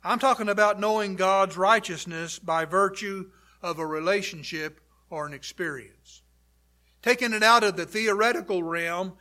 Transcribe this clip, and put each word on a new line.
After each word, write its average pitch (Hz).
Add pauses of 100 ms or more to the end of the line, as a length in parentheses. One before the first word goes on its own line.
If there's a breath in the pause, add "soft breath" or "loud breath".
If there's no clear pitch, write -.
I'm 220
talking 226
about 208
knowing 214
God's 185
righteousness 175
by 160
virtue 190 (300 soft breath)
of 170
a 160
relationship 156 (300)
or 151
an 147
experience. 135 (760)
Taking 247
it 214
out 226
of 196
the 175
theoretical 214
realm 170